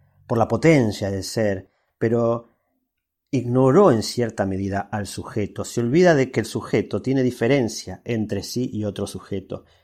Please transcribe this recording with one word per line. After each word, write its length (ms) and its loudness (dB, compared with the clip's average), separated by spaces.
por 120 -2
la 100 2
potencia 640 2
del 140 -6
ser, 440 -4
pero 540 0
ignoró 600 4
en 120 2
cierta 420 -2
medida 340 -2
al 280 -6
sujeto. 580 -6
Se 160 -4
olvida 320 6
de 160 2
que 120 -2
el 40 -2
sujeto 560 -2
tiene 220 0
diferencia 840 -2
entre 380 -4
sí 280 -6
y 120 -6
otro 240 -6
sujeto, 580 -10